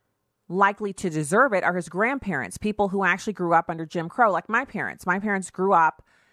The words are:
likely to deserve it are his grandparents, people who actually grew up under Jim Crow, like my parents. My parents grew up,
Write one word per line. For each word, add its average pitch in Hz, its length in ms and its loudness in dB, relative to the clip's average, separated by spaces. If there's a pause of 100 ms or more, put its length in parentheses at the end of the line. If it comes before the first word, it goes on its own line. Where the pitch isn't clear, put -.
(480)
likely 196 460 0
to - 140 -6
deserve 165 440 0
it 185 100 0
are 180 140 -2
his 170 120 -6
grandparents, 180 680 -4
people 208 300 -2
who 190 160 -2
actually 185 300 -2
grew 170 200 0
up 165 160 4
under 165 160 -8
Jim 165 220 -6
Crow, 220 240 4
like 170 160 -4
my 233 160 0
parents. 123 420 -8
My 185 140 0
parents 196 280 -2
grew 190 240 0
up, 165 300 4 (300)